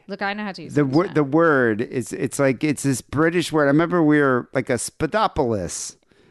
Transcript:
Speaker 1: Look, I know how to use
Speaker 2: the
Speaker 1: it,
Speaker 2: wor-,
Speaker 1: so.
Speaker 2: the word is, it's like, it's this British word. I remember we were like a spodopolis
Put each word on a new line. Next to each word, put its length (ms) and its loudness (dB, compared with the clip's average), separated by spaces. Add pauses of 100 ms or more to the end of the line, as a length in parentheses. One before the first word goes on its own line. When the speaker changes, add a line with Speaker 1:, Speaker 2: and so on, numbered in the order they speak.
Speaker 1:
Look, 120 -12
I 140 -4
know 100 -8
how 80 -8
to 120 -16
use 100 -14
Speaker 2:
the 80 2
Speaker 1:
it, 60 2
Speaker 2:
wor-, 180 2
Speaker 1:
so. 60 -12
Speaker 2:
the 120 0
word 560 2
is, 320 -6
it's 260 -6
like, 260 0
it's 180 -2
this 200 -2
British 500 0
word. 120 2
I 20 4
remember 360 2
we 180 4
were 320 0
like 160 -4
a 60 0
spodopolis 1200 -4 (340)